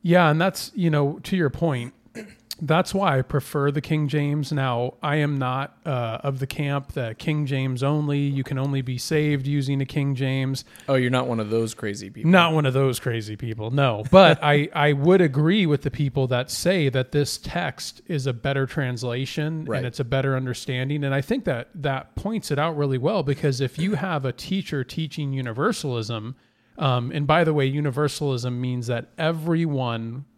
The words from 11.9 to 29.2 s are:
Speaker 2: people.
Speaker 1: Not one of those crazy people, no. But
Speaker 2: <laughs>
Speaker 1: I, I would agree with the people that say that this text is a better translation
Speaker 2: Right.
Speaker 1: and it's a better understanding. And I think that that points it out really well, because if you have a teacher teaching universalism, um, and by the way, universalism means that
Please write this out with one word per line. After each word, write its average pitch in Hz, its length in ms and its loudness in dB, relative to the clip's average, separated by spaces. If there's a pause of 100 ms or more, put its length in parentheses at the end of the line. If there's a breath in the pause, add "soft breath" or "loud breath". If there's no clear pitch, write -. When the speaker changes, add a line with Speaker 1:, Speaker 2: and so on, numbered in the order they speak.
Speaker 2:
people. 151 200 0
Speaker 1:
Not 170 220 6
one 151 140 2
of 131 80 0
those 135 260 2
crazy 110 340 -4
people, 110 360 -6
no. 127 400 2
But 180 280 10
Speaker 2:
<laughs> - 40 -8
Speaker 1:
I, 147 320 4
I 151 180 4
would 170 300 6
agree 160 420 2
with 147 180 2
the 139 80 -2
people 139 360 0
that 127 240 -2
say 170 400 2
that 131 220 -2
this 147 260 0
text - 680 -8
is 139 200 -4
a 127 80 -2
better 135 320 -2
translation 131 960 -4
Speaker 2:
Right. 113 140 -4
Speaker 1:
and 123 80 -4
it's 120 140 -8
a 131 40 -2
better 135 320 0
understanding. 131 680 -4
And 135 120 -2
I 139 80 0
think 240 240 -4
that 127 300 -4
that 135 380 -4
points 214 360 -6
it 139 80 0
out 156 180 0
really 139 220 0
well, 170 240 0
because 135 400 0
if - 160 -4
you 190 160 0
have 147 320 -2
a 123 60 -2
teacher 175 520 -4
teaching 147 480 -4
universalism, 120 1040 -2 (420 soft breath)
um, 123 340 2
and 147 140 -2
by 160 180 6
the 160 100 2
way, 139 120 2
universalism 135 920 -2
means 123 280 -2
that 117 200 -4 (500)